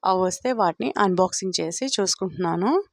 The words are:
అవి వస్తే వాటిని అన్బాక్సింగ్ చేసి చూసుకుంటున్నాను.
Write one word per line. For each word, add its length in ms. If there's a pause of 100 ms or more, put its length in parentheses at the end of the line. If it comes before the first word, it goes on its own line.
అవి 160
వస్తే 300
వాటిని 460
అన్బాక్సింగ్ 600
చేసి 260
చూసుకుంటున్నాను. 1080